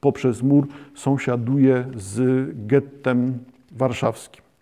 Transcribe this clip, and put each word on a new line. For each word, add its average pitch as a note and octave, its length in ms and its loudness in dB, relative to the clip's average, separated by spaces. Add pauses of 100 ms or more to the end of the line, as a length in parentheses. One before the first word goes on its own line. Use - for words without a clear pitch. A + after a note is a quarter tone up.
poprzez B2+ 420 0
mur C#3+ 240 4 (280)
sąsiaduje C3 880 2 (120)
z B2+ 540 -2 (160)
gettem B2+ 720 0 (340)
warszawskim. A#2+ 720 -4 (200)